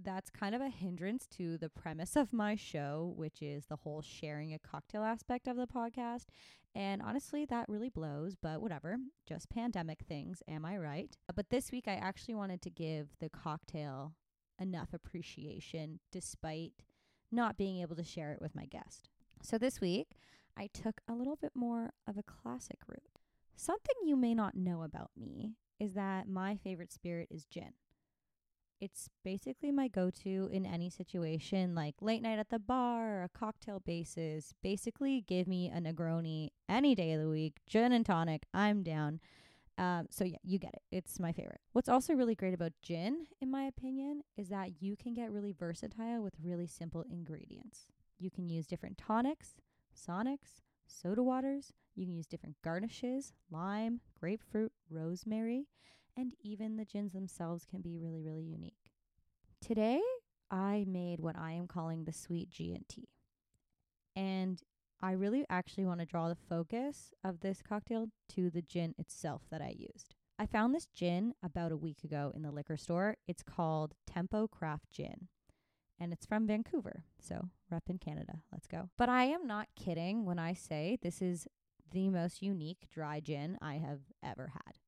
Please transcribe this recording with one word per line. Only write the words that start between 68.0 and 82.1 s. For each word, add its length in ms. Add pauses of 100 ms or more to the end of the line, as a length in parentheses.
to 200
the 140
gin 340
itself 540
that 100
I 160
used. 380 (240)
I 80
found 260
this 140
gin 460 (100)
about 280
a 60
week 260
ago 320
in 60
the 100
liquor 260
store. 400 (100)
It's 160
called 500 (140)
Tempo 400
Craft 440
Gin, 360 (720)
and 140
it's 120
from 220
Vancouver. 560 (160)
So, 300 (200)
rep 200
in 100
Canada. 400 (120)
Let's 160
go. 300
But 120
I 160
am 200
not 300
kidding 500
when 140
I 140
say 480
this 200
is 260 (440)
the 180
most 320